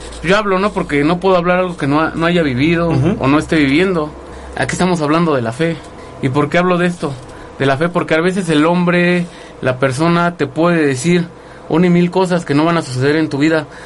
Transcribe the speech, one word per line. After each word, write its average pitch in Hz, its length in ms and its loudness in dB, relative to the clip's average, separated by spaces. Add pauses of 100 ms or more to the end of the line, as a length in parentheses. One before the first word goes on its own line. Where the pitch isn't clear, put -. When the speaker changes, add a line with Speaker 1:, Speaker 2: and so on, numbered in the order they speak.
(240)
Speaker 1:
yo 175 140 2
hablo, 196 220 0
¿no? 202 120 0
Porque 170 320 -2
no 175 160 0
puedo 185 180 2
hablar 180 220 2
algo 185 180 -2
que 147 100 -2
no 143 140 2
ha-, 160 100 0
no 165 140 -2
haya 175 160 2
vivido 160 480 0
Speaker 2:
Ujú. 151 300 2
Speaker 1:
o 131 80 0
no 143 120 4
esté 156 180 0
viviendo. 156 540 2 (460)
Aquí 127 160 -4
estamos 175 280 0
hablando 156 340 2
de 127 60 0
la 113 100 -4
fe. 165 240 -2 (460)
¿Y 139 80 0
por 143 200 0
qué 170 80 0
hablo 180 200 2
de 175 100 2
esto? 175 240 -4 (460)
De 135 80 0
la 135 100 2
fe, 165 140 0
porque 165 240 -2
a 156 80 2
veces 180 260 0
el 151 180 4
hombre, 175 600 2 (360)
la 127 180 -2
persona 170 580 0
te 143 100 0
puede 165 380 2
decir 170 420 0 (400)
una 175 200 2
y - 20 4
mil 175 220 4
cosas 175 340 0
que 143 80 -2
no 147 100 2
van 165 140 2
a 160 40 -2
suceder 135 360 0
en 160 100 0
tu 143 100 -4
vida, 156 300 2 (180)